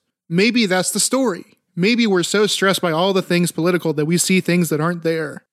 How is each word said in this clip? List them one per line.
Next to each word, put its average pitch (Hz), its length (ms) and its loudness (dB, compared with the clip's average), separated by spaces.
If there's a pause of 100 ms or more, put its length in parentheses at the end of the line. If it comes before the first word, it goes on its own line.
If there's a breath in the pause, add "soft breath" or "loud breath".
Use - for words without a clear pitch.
(280)
"Maybe 214 380 2
that's 180 240 0
the 208 100 -4
story. 247 440 -2 (320)
Maybe 226 300 2
we're 185 160 2
so 202 240 0
stressed 190 340 0
by 175 120 0
all 185 200 0
the 190 100 0
things 175 300 0
political 165 400 0
that 147 140 -2
we 175 120 0
see 185 220 2
things 175 300 0
that 151 100 0
aren't 170 240 -2
there." 160 480 -4